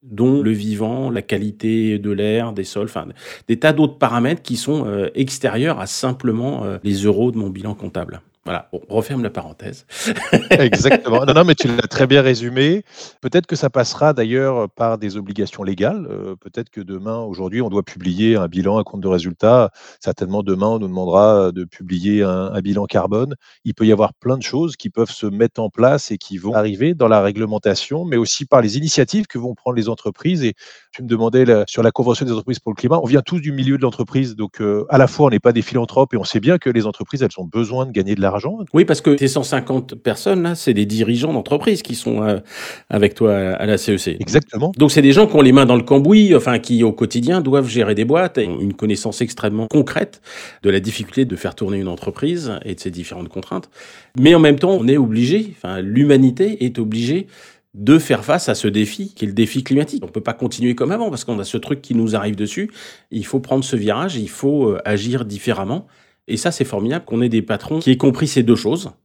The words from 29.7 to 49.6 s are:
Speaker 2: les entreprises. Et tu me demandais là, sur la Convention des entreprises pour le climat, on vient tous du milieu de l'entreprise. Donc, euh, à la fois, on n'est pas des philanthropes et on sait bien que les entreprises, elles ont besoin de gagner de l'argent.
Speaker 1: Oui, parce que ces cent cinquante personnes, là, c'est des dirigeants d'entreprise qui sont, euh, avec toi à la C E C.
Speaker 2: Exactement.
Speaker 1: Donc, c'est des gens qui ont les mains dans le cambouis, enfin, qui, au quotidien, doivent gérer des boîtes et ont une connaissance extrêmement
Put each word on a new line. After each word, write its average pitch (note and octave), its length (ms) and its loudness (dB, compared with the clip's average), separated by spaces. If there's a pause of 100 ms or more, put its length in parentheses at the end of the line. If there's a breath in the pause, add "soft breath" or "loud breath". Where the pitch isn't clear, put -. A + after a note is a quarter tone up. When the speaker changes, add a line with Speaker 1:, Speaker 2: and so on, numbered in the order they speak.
Speaker 2:
les A2 100 -2
entreprises. C3+ 560 -4
Et A2 120 -2 (360 loud breath)
tu - 120 -14
me B2 40 -10
demandais A#2 380 4
là, A2 220 6
sur - 160 -2
la A#2 80 6
Convention B2 340 0
des B2 60 -2
entreprises A2+ 280 -4
pour A2 120 -8
le G2+ 40 -6
climat, D3+ 280 0
on - 20 -4
vient C3 160 2
tous F3 180 -4
du D3 120 -6
milieu C3+ 260 0
de C3 60 -2
l'entreprise. B2 520 -2
Donc, G#2+ 260 -8
euh, G#2 280 0
à D3 80 0
la C3 80 6
fois, - 220 2
on - 20 6
n'est A2+ 100 2
pas A#2+ 140 4
des A#2 80 0
philanthropes B2 540 0
et - 20 0
on G2 60 -4
sait A2 160 -4
bien D3+ 180 2
que C3+ 140 -2
les G#2+ 160 0
entreprises, B2+ 340 -8
elles A2 160 0
ont F#2 80 -10
besoin A#2 400 -4
de C3 60 -14
gagner G2+ 240 -2
de G2 60 -6
l'argent. G2 100 0 (420)
Speaker 1:
Oui, E3 120 6
parce D#3+ 160 0
que C#3+ 160 4
ces C#3 100 0
cent C3+ 160 -2
cinquante C3 520 -4
personnes, F3 480 -2
là, E3+ 120 -4
c'est C#3 180 0
des G#2 120 2
dirigeants A#2 480 0
d'entreprise C#3+ 480 -2
qui - 140 -8
sont, A2+ 280 -4
euh, G#2 160 0 (500 loud breath)
avec G#2 240 2
toi G#2+ 220 2
à F#2+ 300 -2
la G#2 120 2
C - 180 0
E - 20 -2
C. - 240 -4
Speaker 2:
Exactement. B2 560 -2
Speaker 1:
Donc, C#3+ 140 6
c'est D3+ 100 4
des C#3 100 8
gens G#3 160 8
qui G#3+ 80 0
ont D3 60 8
les C3 100 8
mains C3+ 140 8
dans B2 100 6
le A#2 80 2
cambouis, F3+ 500 6
enfin, B2 260 4
qui, A#2 240 2
au A2 100 4
quotidien, A#2+ 480 0
doivent C3+ 260 2
gérer A2 260 0
des G#2+ 120 0
boîtes E3+ 320 0
et G#2+ 100 0
ont F2 140 -6
une G2+ 120 -2
connaissance G#2 460 -4
extrêmement A2 480 -4